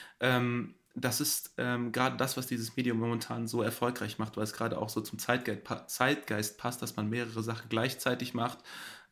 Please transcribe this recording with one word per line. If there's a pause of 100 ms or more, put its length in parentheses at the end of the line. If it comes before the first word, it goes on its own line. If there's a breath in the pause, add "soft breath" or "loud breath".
(200 loud breath)
Ähm, (220)
das
ist,
ähm,
gerade
das,
was
dieses
Medium
momentan
so
erfolgreich
macht,
weil
es
gerade
auch
so
zum
Zeitge-,
pa-,
Zeitgeist
passt,
dass
man
mehrere
Sachen
gleichzeitig
macht. (520 loud breath)